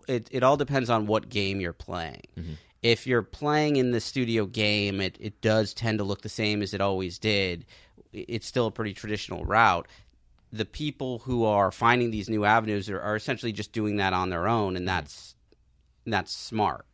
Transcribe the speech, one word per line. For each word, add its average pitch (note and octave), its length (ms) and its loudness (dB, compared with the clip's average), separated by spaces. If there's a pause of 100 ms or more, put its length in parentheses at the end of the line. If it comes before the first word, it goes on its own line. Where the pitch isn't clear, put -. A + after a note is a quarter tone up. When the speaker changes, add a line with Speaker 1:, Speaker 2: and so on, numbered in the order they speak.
Speaker 1:
it, B2 240 -4
it B2+ 120 -2
all C#3 160 6
depends C3 320 0
on G#2+ 160 2
what G#2+ 240 0
game G2 300 -2
you're E2+ 120 -4
playing. D#2+ 500 -8 (160)
Speaker 2:
Mm-hmm. E2 140 -8 (300)
Speaker 1:
If A#2 260 2
you're A#2+ 140 4
playing D3 540 0
in B2+ 140 2
the A#2+ 100 0
studio A2+ 460 0
game, G#2 540 0
it, F#2+ 180 -2
it - 220 -10
does A2 340 2
tend A2 240 -2
to G#2 60 -2
look G2 180 -4
the G#2+ 60 -10
same G#2 340 0
as G2 120 -4
it F#2+ 60 -2
always F#2+ 380 -2
did. G2 480 0 (480)
I-, G2 140 -10
it's - 180 -6
still A#2+ 200 0
a G#2 40 -2
pretty G#2 220 -6
traditional G2+ 520 -8
route. F#2+ 440 4 (640)
The A2 120 -4
people C3+ 560 -6
who B2 240 0
are G2+ 280 4
finding A#2+ 400 4
these G2+ 180 -4
new G#2+ 140 2
avenues G#2+ 440 4
are, F#2+ 120 -6
are G#2+ 160 -2
essentially A2+ 360 -4
just G#2 200 -8
doing G#2+ 240 -2
that F#2+ 160 2
on F#2 180 0
their F2 160 -2
own, G#2 300 0
and F2+ 100 -4
Speaker 2:
Mm-hmm. F#2 100 0
Speaker 1:
that's, - 380 -10 (720)
that's G2+ 260 -2
smart. G2+ 600 -2